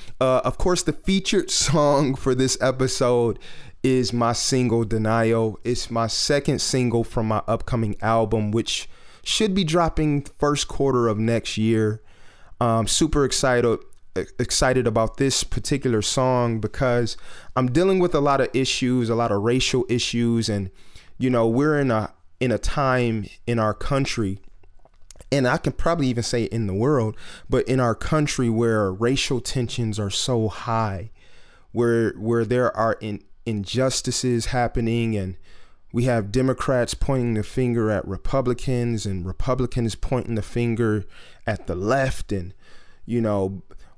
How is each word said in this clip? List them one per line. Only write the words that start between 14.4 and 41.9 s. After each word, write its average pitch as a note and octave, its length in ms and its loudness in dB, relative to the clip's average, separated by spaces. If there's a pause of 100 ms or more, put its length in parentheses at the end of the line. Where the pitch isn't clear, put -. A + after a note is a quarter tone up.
about A2+ 320 0
this C3+ 260 0
particular B2 580 0
song B2 580 2
because A#2+ 580 0 (380)
I'm B2+ 160 2
dealing F#3 280 4
with F3 140 2
a D3+ 80 4
lot C#3 180 4
of B2 140 0
issues, B2 560 0
a A#2 60 2
lot A#2 160 2
of G2+ 100 2
racial B2 480 2
issues. A#2 580 0
And, G2+ 220 -2 (480)
you B2+ 120 0
know, A#2 180 4
we're C#3+ 320 2
in C3+ 120 2
a, A2 220 -2 (260)
in B2+ 120 0
a G#2 60 2
time A#2+ 680 0 (220)
in A#2 120 2
our G#2+ 140 2
country, A#2 680 -2 (920)
and C3+ 160 2
I C3 80 2
can D#3 160 -2
probably E3 360 0
even A#2+ 140 0
say A#2 220 -2
in A2 240 -2
the F#2 60 -2
world, A2+ 420 2 (340)
but B2 160 2
in C3 140 2
our A#2 160 2
country D3 540 0
where A2 420 2
racial A#2+ 480 0
tensions A2 580 -4
are G2+ 120 -2
so A2+ 400 0
high, A2 640 -4 (600)
where, A#2 400 2
where A#2 320 0
there B2 320 0
are A2+ 240 0
in-, G#2 240 -8 (220)
injustices A#2+ 1000 -2
happening, A#2 680 0
and F#2 220 -4 (560)
we A#2+ 100 0
have A2+ 280 0
Democrats B2+ 640 0
pointing A#2+ 420 0
the G#2+ 80 0
finger A#2 460 0
at G2+ 160 0
Republicans A#2+ 1000 -2
and F#2+ 200 -4
Republicans A#2+ 720 0
pointing - 400 -2
the G#2 60 -2
finger A2+ 640 0 (420)
at G#2 200 -4
the F2 80 -4
left, A#2+ 580 0